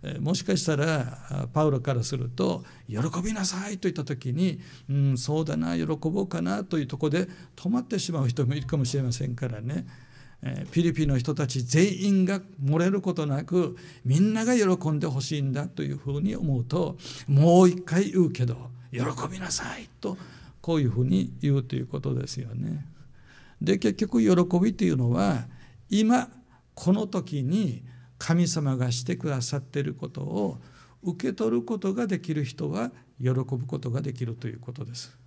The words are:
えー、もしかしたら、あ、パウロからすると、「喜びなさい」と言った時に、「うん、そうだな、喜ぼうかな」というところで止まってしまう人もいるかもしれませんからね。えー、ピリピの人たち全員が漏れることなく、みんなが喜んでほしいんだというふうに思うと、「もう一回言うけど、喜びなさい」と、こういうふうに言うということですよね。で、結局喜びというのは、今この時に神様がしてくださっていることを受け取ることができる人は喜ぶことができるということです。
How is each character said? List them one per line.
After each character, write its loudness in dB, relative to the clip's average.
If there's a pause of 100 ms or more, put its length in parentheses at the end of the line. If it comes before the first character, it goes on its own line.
え -8
ー、 -10
も 0
し -4
か 2
し 0
た 2
ら、 -2
あ、 -4
パ 2
ウ 6
ロ 0
か -2
ら 0
す -4
る -4
と、 -2 (220)
「喜 -6 (240)
び -2
な -2
さ -4
い」 -6
と -2
言 -2
っ -10
た -4
時 -6
に、 0 (280)
「う -2
ん、 2
そ 0
う 0
だ -2
な、 -2
喜 0
ぼ -2
う -4
か -4
な」 -2
と -2
い 0
う -4
と -8
こ 0
ろ 2
で 0 (280)
止 -6
ま 2
っ -10
て -4
し -4
ま -2
う 2
人 0
も 0
い -2
る -8
か -2
も 2
し -2
れ 2
ま 0
せ -4
ん -4
か -4
ら -6
ね。 -6 (540)
え -6
ー、 -16
ピ 2
リ 2
ピ 2
の 4
人 0
た 0
ち -2
全 4
員 4
が 0 (220)
漏 4
れ 4
る 2
こ -2
と -2
な -2
く、 0 (280)
み 4
ん 6
な 0
が 4
喜 4
ん 0
で 0
ほ -2
し -4
い -2
ん 0
だ -4
と -8
い -2
う -4
ふ -6
う -2
に 0
思 0
う -2
と、 -2 (300)
「も 10
う 10
一 2
回 0
言 6
う 0
け -2
ど、 -6 (220)
喜 -4 (280)
び -8
な -8
さ -4
い」 -14 (120)
と、 -6 (440)
こ 0
う 4
い 4
う 4
ふ 0
う 4
に 2
言 2
う 2
と -6
い -2
う -6
こ -6
と -2
で -2
す -10
よ -8
ね。 -6 (760)
で、 2
結 2
局 0
喜 4
び 2
と -2
い 4
う 2
の 2
は、 0 (440)
今 4 (440)
こ 2
の 2
時 -4
に 0 (360)
神 2
様 0
が 0
し -4
て -2
く -6
だ -2
さ -4
っ -2
て -6
い -2
る -4
こ -10
と -12
を -4 (440)
受 -4
け -2
取 -2
る 0
こ -4
と -2
が -2
で -2
き -6
る -2
人 -6
は -4 (300)
喜 0
ぶ 0 (220)
こ -6
と -6
が -2
で -4
き -6
る -6
と -10
い -8
う -14
こ -12
と -10
で -12
す。 -14 (100)